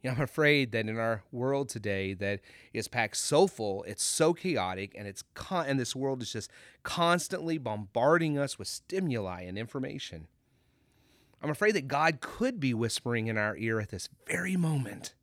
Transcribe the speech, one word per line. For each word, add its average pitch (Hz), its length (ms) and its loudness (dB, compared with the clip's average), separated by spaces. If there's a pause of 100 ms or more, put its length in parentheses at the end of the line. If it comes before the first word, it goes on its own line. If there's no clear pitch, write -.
You 131 80 -4
know, 127 60 -2
I'm 147 80 0
afraid 147 480 4
that 110 160 0
in 110 100 -4
our 113 340 0
world 135 380 0
today 98 460 -2
that 98 240 -2 (340)
is 110 140 -4
packed 113 300 0
so 160 280 6
full, 101 380 -2
it's 101 200 -6
so 160 300 4
chaotic, 98 640 -2
and 104 100 -8
it's 98 160 -12 (120)
con-, 170 320 -4
and 139 120 2
this 120 160 -2
world 131 280 -2
is - 100 -8
just 107 160 -8 (320)
constantly 170 800 0
bombarding 131 800 2
us 139 180 -2
with 95 100 -8
stimuli 113 760 -2
and 92 120 -8
information. 117 720 -6 (1160)
I'm 151 80 -2
afraid 208 240 4
that 139 120 0
God 147 340 2
could 247 380 -2
be 131 140 2
whispering 113 540 0
in 110 100 -2
our 107 180 0
ear 110 240 0
at 107 100 -6
this - 200 -10 (160)
very 180 320 -2
moment 139 640 -2